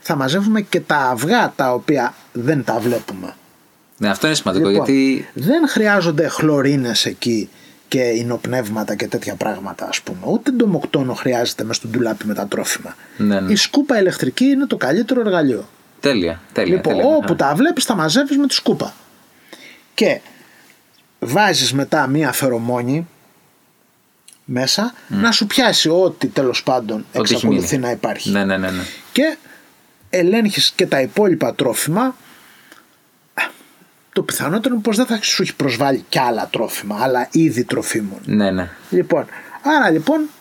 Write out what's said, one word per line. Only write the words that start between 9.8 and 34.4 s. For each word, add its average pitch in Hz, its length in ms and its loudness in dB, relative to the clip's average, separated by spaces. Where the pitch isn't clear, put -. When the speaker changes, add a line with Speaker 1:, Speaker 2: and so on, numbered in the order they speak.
Speaker 1:
ας - 120 -10
πούμε. 92 240 -12
Ούτε 202 260 -2
ντομοκτόνο 170 640 0
χρειάζεται 120 500 -2
μες 117 120 -4
στο - 120 -8
ντουλάπι 110 380 -4
με 107 80 -2
τα 101 120 -4
τρόφιμα. - 500 -6
Speaker 2:
Ναι, 104 240 2
ναι. 95 120 0
Speaker 1:
Η 202 40 4
σκούπα 269 440 2
ηλεκτρική 175 440 0
είναι 277 220 2
το 214 100 -2
καλύτερο 226 440 0
εργαλείο. 156 480 0
Speaker 2:
Τέλεια, 87 400 0
τέλεια, 117 220 2
Speaker 1:
Λοιπόν, 170 220 0
Speaker 2:
τέλεια. 247 200 4
Speaker 1:
όπου 202 160 0
Speaker 2:
Α. - 40 0
Speaker 1:
τα 139 180 2
βλέπεις, 330 300 2
τα 247 100 0
μαζεύεις 226 420 2
με 285 100 2
τη 262 80 -2
σκούπα. - 400 -2
Και 160 260 2
βάζεις 135 540 2
μετά 139 340 0
μία 139 260 0
φερομόνη 123 720 -2
μέσα, 135 480 -2
Speaker 2:
Μμ. 196 120 -2
Speaker 1:
να 226 100 4
σου 214 160 0
πιάσει 208 420 2
ό,τι, 170 380 2
τέλος 127 360 0
πάντων, 113 360 -2
Speaker 2:
Ό,τι 120 220 -6
έχει 110 120 2
Speaker 1:
εξακολουθεί 107 420 0
Speaker 2:
μείνει. 127 120 -2
Speaker 1:
να 120 60 0
υπάρχει. 107 380 -4
Speaker 2:
Ναι, 98 140 2
ναι, 98 120 2
ναι, 92 140 -2
ναι. 92 120 -6
Speaker 1:
Και 302 240 2
ελέγχεις 196 680 2
και 185 100 2
τα 143 140 2
υπόλοιπα 147 540 2
τρόφιμα. 156 600 0
Το 185 80 0
πιθανότερο 220 520 -2